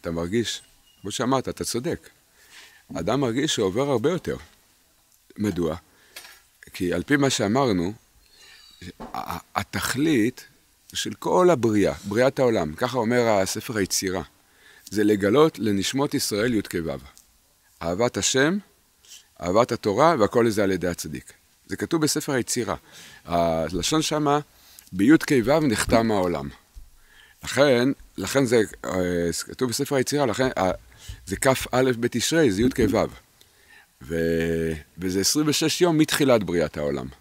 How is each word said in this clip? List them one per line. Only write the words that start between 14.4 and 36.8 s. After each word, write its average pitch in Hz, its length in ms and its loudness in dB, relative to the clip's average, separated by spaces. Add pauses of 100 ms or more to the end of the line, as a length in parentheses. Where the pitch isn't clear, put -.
זה 104 140 0
לגלות 107 540 4
לנשמות 113 560 -2
ישראל 113 400 -2
י' 101 80 0
כ' - 120 -10 (100)
ו'. 80 60 -4 (920)
אהבת 90 340 -2
השם, 143 420 0 (840)
אהבת 107 300 2
התורה, 117 460 2
והכל 117 320 4
זה 101 140 0
על 95 60 0
ידי 90 180 -2
הצדיק. 78 440 -8 (340)
זה - 100 -8
כתוב 170 260 -2
בספר 151 300 -2
היצירה. 113 440 -2 (480)
הלשון 85 800 0
שמה, 147 380 0 (520)
בי' 110 260 6
כ' - 140 0 (120)
ו' 147 160 4
נחתם 113 500 2
העולם. 87 380 0 (960)
לכן, 131 440 4 (300)
לכן 135 260 0
זה, 117 180 4 (220)
אה, - 60 -6 (560)
כתוב - 220 -4
בספר 135 280 -2
היצירה, 135 300 0
לכן, 120 220 0 (100)
אה, 92 120 2 (560)
זה 98 100 -4
כא 135 160 2 (480)
בתשרי, 120 520 2
זה 95 100 0
י' 127 120 4
כ' - 60 -2 (100)
ו'. 110 60 0 (1080)
ו-, 82 680 0 (260)
וזה 92 220 -2
עשרים 151 280 0
ושש 147 320 -2
יום 170 180 4
מתחילת 131 460 4
בריאת 80 320 -2
העולם. 71 300 -4 (140)